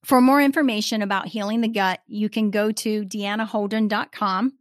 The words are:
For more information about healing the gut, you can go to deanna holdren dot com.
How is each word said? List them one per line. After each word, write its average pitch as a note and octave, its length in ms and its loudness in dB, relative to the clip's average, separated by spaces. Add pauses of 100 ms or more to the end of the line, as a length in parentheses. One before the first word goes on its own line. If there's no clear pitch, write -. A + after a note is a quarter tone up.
For B3+ 160 4
more C4+ 200 6
information A#3+ 600 0
about G3 260 -2
healing A3 340 -4
the A3+ 60 0
gut, G3 400 0
you G#3 220 -2
can G#3+ 220 0
go G#3+ 200 0
to G#3+ 340 -4
deanna G#3 420 -6
holdren G#3+ 420 -2
dot G#3+ 220 -4
com. G#3 500 -2